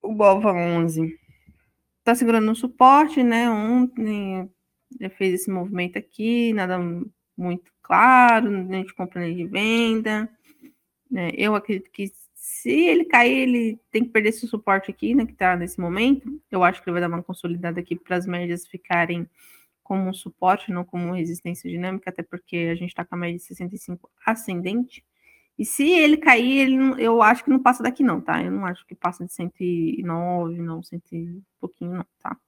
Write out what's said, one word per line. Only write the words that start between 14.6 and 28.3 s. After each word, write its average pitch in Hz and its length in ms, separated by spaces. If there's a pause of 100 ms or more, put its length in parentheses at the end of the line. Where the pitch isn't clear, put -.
aqui, 214 240
né, 269 100
que - 80
tá 185 220
nesse 175 240
momento. 233 720
Eu 185 140
acho 185 180
que - 60
ele 175 60
vai 175 60
dar 175 80
uma 170 140
consolidada 175 560
aqui 175 160
pras 180 320
médias 175 400
ficarem 170 640 (540)
como 190 260
um 185 40
suporte, 190 600
não 175 120
como 175 280
resistência 175 580
dinâmica, 180 400
até 175 120
porque 170 480
a 170 40
gente 175 200
tá 175 100
com - 100
a 175 40
média 175 180
de 180 80
sessenta 180 300
e 233 40
cinco - 320 (160)
ascendente. 214 800 (520)
E 220 80
se 277 240
ele 311 280
cair, 262 420
ele 269 180
não, 262 220
eu 226 240
acho 233 220
que 285 60
não 262 120
passa 247 200
daqui 247 200
não, 220 180
tá? 165 220